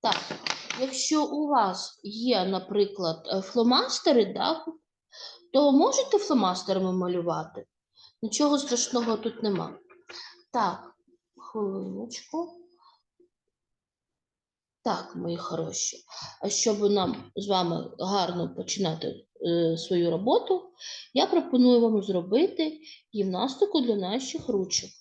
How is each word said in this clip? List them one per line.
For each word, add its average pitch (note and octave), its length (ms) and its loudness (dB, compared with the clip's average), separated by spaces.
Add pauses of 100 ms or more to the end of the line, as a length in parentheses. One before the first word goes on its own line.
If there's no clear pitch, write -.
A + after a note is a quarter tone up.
Так, A3+ 180 0 (600)
якщо C4+ 440 0
у D4 240 -4
вас G#3 560 0
є, A3 400 0
наприклад, F#3+ 800 0
е, F#3+ 140 -2
фломастери, B3 920 2
да, - 340 -2 (840)
то C#4+ 200 6
можете A4+ 460 4
фломастерами F#3+ 760 0
малювати. F3 760 -2 (560)
Нічого C#4+ 360 2
страшного A#3+ 580 0
тут A3 260 -6
нема. F#3 360 -2 (760)
Так, G3+ 420 -4 (420)
хвилиночку. G#3+ 1300 -8 (2250)
Так, F#3 340 -2
мої E3+ 200 -4
хороші, E3 680 -6 (360)
а - 80 -4
щоб G#3 420 2
нам F#3 460 0
з G3+ 120 -6
вами F3 500 0
гарно F3 560 0
починати, D#3+ 720 -4 (200)
е, E3+ 300 2
свою E3+ 340 0
роботу, C#4 640 0 (420)
я E4+ 120 4
пропоную B3 540 6
вам A3 220 4
зробити A3+ 800 0 (340)
гімнастику A#3+ 680 0
для A#3 160 2
наших A3 520 -4
ручок. F#3+ 420 -2 (100)